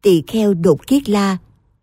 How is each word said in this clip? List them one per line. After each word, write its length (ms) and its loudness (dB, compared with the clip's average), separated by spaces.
Tỳ 260 2
kheo 260 -2
đột 340 0
kiết 220 -2
la, 280 0